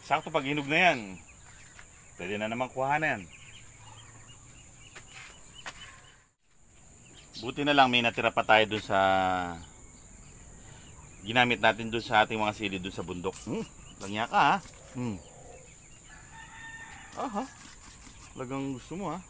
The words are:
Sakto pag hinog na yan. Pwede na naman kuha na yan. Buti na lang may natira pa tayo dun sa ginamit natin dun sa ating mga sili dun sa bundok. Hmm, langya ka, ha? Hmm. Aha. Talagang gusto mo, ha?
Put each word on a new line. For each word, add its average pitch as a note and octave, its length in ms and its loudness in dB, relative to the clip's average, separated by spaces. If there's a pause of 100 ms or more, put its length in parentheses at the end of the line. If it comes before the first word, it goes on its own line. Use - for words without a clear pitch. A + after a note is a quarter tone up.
Sakto D3 240 0
pag D#3 160 0
hinog C#3 240 -2
na D#3 120 2 (120)
yan. C3+ 80 0 (1200)
Pwede F#2 160 -4
na G#2+ 160 -2
naman B2 160 -2
kuha C3+ 320 0
na D3+ 180 0
yan. F#2+ 60 -10 (4000)
Buti C3+ 240 -4
na C#3+ 120 4
lang C3+ 120 10
may B2 160 4
natira A#2 280 2
pa A#2 120 0
tayo A2 240 8
dun G2+ 160 -2
sa G2 160 2 (2250)
ginamit A#2+ 360 4
natin A2+ 280 4
dun A2 160 -2
sa A2 200 6
ating A2 160 0
mga G#2+ 160 0
sili G2+ 240 -4
dun F#2 120 -6
sa G2 120 -8
bundok. F2+ 320 -6 (120)
Hmm, G3 160 -4 (400)
langya G#3+ 240 -4
ka, G3+ 120 2
ha? D#3+ 180 6 (380)
Hmm. A#2+ 220 -4 (2000)
Aha. A#3 240 -4 (920)
Talagang C3+ 400 -4
gusto D3+ 240 -10
mo, F3+ 120 -6
ha? F3 80 -6 (100)